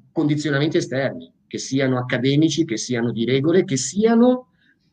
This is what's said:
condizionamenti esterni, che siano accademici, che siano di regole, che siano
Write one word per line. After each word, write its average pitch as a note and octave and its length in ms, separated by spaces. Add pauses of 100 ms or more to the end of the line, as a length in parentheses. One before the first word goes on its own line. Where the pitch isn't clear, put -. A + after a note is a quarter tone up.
(120)
condizionamenti D3+ 680
esterni, - 540 (160)
che A2 100
siano C3 400
accademici, C#3 680
che A2 120
siano A#2+ 340
di A2 120
regole, C#3 400
che C#3 140
siano A#3 720 (440)